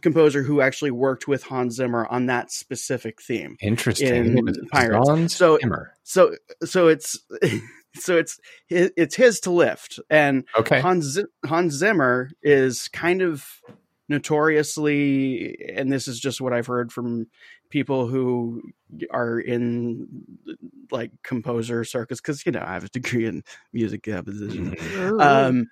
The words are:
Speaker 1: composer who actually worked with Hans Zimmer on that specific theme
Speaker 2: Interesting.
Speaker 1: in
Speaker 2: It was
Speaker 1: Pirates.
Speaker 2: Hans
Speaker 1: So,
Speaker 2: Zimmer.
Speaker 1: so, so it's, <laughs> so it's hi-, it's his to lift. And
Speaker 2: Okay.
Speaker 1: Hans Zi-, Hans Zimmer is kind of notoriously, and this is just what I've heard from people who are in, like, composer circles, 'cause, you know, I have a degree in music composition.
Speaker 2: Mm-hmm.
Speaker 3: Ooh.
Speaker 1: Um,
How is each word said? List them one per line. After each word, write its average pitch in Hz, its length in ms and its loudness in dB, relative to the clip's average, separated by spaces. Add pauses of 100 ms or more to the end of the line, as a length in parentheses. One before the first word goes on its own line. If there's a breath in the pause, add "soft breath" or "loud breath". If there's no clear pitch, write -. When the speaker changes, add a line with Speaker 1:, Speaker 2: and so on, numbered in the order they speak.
Speaker 1:
composer 151 420 4
who 139 160 2
actually 135 320 0
worked 131 340 -2
with 139 180 -2
Hans 127 320 -4
Zimmer 120 320 -2
on 123 180 -2
that 123 260 -2
specific - 720 -8
theme 98 400 -6
Speaker 2:
Interesting. 117 520 2
Speaker 1:
in 120 260 4
Speaker 2:
It 117 40 2
was 113 160 -2 (120)
Speaker 1:
Pirates. 120 360 4
Speaker 2:
Hans 165 260 2
Speaker 1:
So, 160 280 6
Speaker 2:
Zimmer. 98 320 -4 (100)
Speaker 1:
so, 180 320 4 (300)
so 170 240 4
it's, - 280 0 (240)
<laughs> - 540 -4
so 175 220 0
it's 165 200 -2 (320 loud breath)
hi-, 180 280 2
it's 165 180 0
his 233 260 4
to 185 100 -4
lift. 151 480 0 (100)
And 143 340 4 (140)
Speaker 2:
Okay. 127 240 2
Speaker 1:
Hans 175 240 2
Zi-, 151 180 -4 (220)
Hans 165 300 0
Zimmer 135 560 0 (120)
is 131 460 2
kind 175 320 -2
of 165 240 -2 (640)
notoriously, 147 1500 0 (180)
and 131 180 -2
this 135 160 -2
is 120 120 -10
just 131 220 -6
what 127 120 -4
I've 120 140 -2
heard 123 240 -4
from 117 360 -6 (420 loud breath)
people 131 380 -2
who 123 540 -2 (500)
are 117 280 -2
in, 120 680 -4 (840)
like, 120 200 -6 (120)
composer 117 600 -4
circles, 117 380 -8
'cause, 143 240 -6
you 131 60 0
know, 113 140 -6
I 90 80 -8
have 85 120 -8
a 101 40 -14
degree 123 360 -4
in 107 180 -6 (300 loud breath)
music 104 300 -4
composition. 104 760 -8
Speaker 2:
Mm-hmm. 190 160 -10
Speaker 3:
Ooh. 196 220 -2
Speaker 1:
Um, 135 520 4